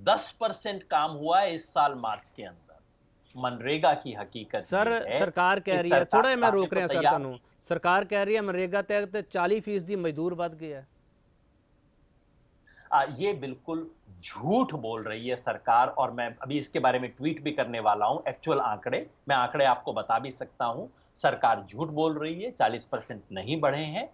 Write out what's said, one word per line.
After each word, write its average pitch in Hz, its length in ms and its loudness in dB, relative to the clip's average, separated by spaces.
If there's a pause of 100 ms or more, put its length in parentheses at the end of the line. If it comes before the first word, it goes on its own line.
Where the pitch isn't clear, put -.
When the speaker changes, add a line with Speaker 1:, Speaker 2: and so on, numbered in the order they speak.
Speaker 1:
दस 214 280 2 (100)
परसेंट 202 420 -4
काम 156 280 0
हुआ 160 300 2
है 185 140 2
इस 160 200 -10
साल 143 200 4
मार्च 113 420 -8
के 113 60 -12
अंदर। 87 320 -18 (600)
मनरेगा 127 580 2
की - 180 -6
हकीकत 104 460 -8
Speaker 2:
सर, 226 480 0
Speaker 1:
ये 113 80 -2
है 143 60 2
Speaker 2:
सरकार 185 400 2
कह 185 160 0
Speaker 1:
कि 175 60 2
Speaker 2:
रही 170 80 0
है, 143 80 8
Speaker 1:
सरकार - 200 4
Speaker 2:
थोड़ा 262 100 6
मैं 247 120 2
Speaker 1:
चाहे 226 120 6
Speaker 2:
रोक 190 180 2
Speaker 1:
तो - 60 -2
Speaker 2:
रहा 185 100 2
सर - 80 0
Speaker 1:
तैयार 151 180 4
Speaker 2:
ਤੁਹਾਨੂੰ। 135 260 -2 (300)
सरकार 175 360 2
कह 202 180 0
रही 202 120 2
है 220 60 2
मनरेगा 185 420 0
तहत 202 340 -2
चालीस 196 480 0
फीसदी 202 320 -4
मजदूर 170 380 -2
बढ़ 170 140 -2
गया 156 300 -12
है। 135 100 -18 (2000)
Speaker 1:
आ, 139 120 4 (140)
ये 196 140 0
बिल्कुल 160 580 -8 (300)
झूठ 165 540 0
बोल 113 280 -6
रही 110 260 -8
है 123 80 -2
सरकार, 120 520 2
और 131 220 0
मैं 120 320 -6
अभी 135 160 -4
इसके 139 200 -4
बारे 127 200 4
में 123 120 -6
ट्वीट 147 320 -4
भी 147 100 -2
करने 120 280 -4
वाला 104 260 2
हूं। 123 220 0
एक्चुअल 143 320 0
आंकड़े, 120 500 -2 (180)
मैं 139 80 4
आंकड़े 127 280 2
आपको 127 280 2
बता 110 260 0
भी 131 120 -8
सकता - 340 -8
हूं। 139 240 -4 (280)
सरकार 120 540 2
झूठ 139 180 -6
बोल 151 300 0
रही 165 240 -6
है, 247 80 -6
चालीस 117 340 0
परसेंट 110 380 -8 (100)
नहीं 117 280 -4
बढ़े 147 240 0
हैं। 185 300 -6